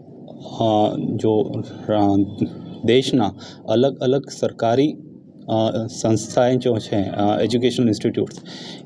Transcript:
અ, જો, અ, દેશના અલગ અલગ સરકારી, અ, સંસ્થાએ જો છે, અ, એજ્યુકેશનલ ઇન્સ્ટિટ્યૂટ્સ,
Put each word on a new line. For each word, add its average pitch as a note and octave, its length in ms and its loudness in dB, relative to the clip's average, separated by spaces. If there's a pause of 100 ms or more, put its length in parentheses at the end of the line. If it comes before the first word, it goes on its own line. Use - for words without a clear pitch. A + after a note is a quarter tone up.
(600)
અ, G#2+ 360 4 (200)
જો, G#2+ 360 2 (380)
અ, G#2 260 4 (680)
દેશના A#2 480 2 (320)
અલગ B2 340 2
અલગ C3 300 0
સરકારી, B2 680 0 (500)
અ, A2 400 0
સંસ્થાએ A#2 680 2
જો A#2+ 220 0
છે, - 180 -4
અ, G2+ 460 0
એજ્યુકેશનલ A#2+ 460 2
ઇન્સ્ટિટ્યૂટ્સ, G#2+ 480 0 (500)